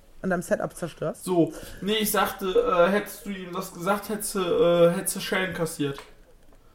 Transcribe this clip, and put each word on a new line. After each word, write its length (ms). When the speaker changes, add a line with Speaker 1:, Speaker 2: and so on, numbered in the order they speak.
Speaker 1:
an 80
deinem 120
Setup 320
zerstörst. 500
Speaker 2:
So, 280
nee, 140
ich 140
sagte, 360
äh, 440
hättest 360
du 40
ihm 220
das 220
gesagt, 340
hättest 280
du, 40
äh, 520
hättest 240
du 40
Schellen 320
kassiert. 460